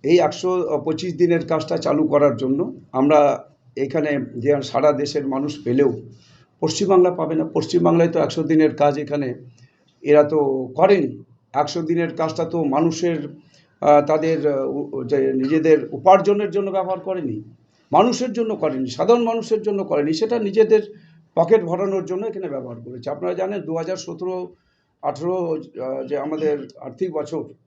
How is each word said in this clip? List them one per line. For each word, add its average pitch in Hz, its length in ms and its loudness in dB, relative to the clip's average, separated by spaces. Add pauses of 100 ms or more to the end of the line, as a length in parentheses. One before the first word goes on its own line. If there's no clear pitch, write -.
এই 165 160 4
একশো 170 640 0
পঁচিশ 160 320 -4
দিনের 170 300 2
কাজটা 160 300 -2
চালু 147 300 0
করার 143 300 4
জন্য 139 440 -4 (120)
আমরা 143 280 4 (560)
এখানে 147 340 -2 (260)
যে 139 260 2
সারা 143 300 2
দেশের 143 360 -2
মানুষ 139 360 -6
পেলেও 123 280 2 (680)
পশ্চিমবাংলা 180 500 4
পাবে 165 240 -4
না। 156 100 0 (100)
পশ্চিমবাংলায় 170 540 2
তো 170 120 -2
একশো 147 220 -2
দিনের 156 340 2
কাজ 143 220 2
এখানে 143 360 -4 (680)
এরা 147 220 6
তো 135 520 -2
করেনি। 165 460 2 (300)
একশো 147 300 -2
দিনের 160 340 -2
কাজটা 160 280 -2
তো 160 200 -4
মানুষের, 160 540 0 (600)
আহ, 147 260 6
তাদের, 156 400 0
আহ, 143 80 0 (140)
উ-, 139 360 -6
যে 135 280 0
নিজেদের 151 460 2 (140)
উপার্জনের 196 580 4
জন্য 196 200 -4
ব্যবহার 185 300 -4
করেনি, 170 420 -8 (500)
মানুষের 233 400 2
জন্য 220 240 -2
করেনি, 135 300 -2
সাধারণ 196 360 2
মানুষের 226 400 -2
জন্য 196 220 -4
করেনি, 147 280 -2
সেটা 220 260 -2
নিজেদের 214 440 4 (520)
পকেট 170 280 4
ভরানোর 185 420 -2
জন্য 185 220 -6
এখানে 190 220 -8
ব্যবহার 123 320 -10
করেছে। 123 300 -12
আপনারা 180 240 -6
জানেন 190 260 -4
দু 160 160 -6
হাজার 165 200 -4
সতেরো 180 580 -10 (480)
আঠেরো, 151 340 -4 (200)
আহ, 131 500 -8
যে 143 120 -4
আমাদের 151 500 -4 (120)
আর্থিক 143 320 -8
বছর 151 300 -6 (240)